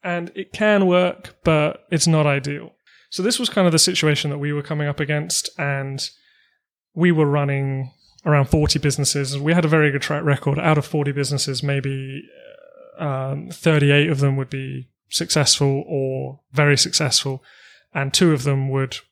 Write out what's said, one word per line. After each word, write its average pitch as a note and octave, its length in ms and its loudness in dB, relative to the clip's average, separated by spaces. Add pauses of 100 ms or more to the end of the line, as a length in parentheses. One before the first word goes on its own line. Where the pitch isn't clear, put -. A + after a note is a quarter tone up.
And F3 320 -6
it - 200 -12
can G#3 340 4
work, F3+ 560 0
but D#3 480 2
it's E3 160 2
not D#3+ 180 4
ideal. C#3+ 460 -4 (380)
So - 120 -8
this A#3+ 160 0
was A#3+ 120 -2
kind F#3+ 180 4
of E3 60 4
the D#3+ 60 2
situation D3+ 520 0
that D3 80 -8
we D3 140 -4
were D3 100 -6
coming D3 240 -4
up C#3+ 140 -4
against, D3+ 480 -4 (100)
and C#3 500 -6 (840)
we F3 160 4
were D#3 140 4
running C#3 680 -2 (340)
around D3 240 4
forty D3+ 300 4
businesses. C#3 580 -2
We D3 160 0
had F3 120 2
a D3+ 40 2
very D3+ 220 4
good C3+ 100 -2
track D3 220 -4
record. C#3+ 340 0
Out D#3 200 2
of C#3+ 80 -2
forty C#3+ 260 -4
businesses, C3+ 500 -4
maybe, C3+ 600 -6 (760)
um, C3+ 540 -6
thirty-eight D3 580 4
of C#3+ 100 0
them C#3 180 2
would C3+ 120 -6
be C3+ 400 -10 (200)
successful C#3+ 760 0
or C3+ 540 -6 (140)
very C#3+ 240 4
successful, C3+ 680 -2 (500)
and C#3 200 -4
two F3 180 4
of C3+ 120 0
them C3+ 260 0
would C3+ 280 -4 (140)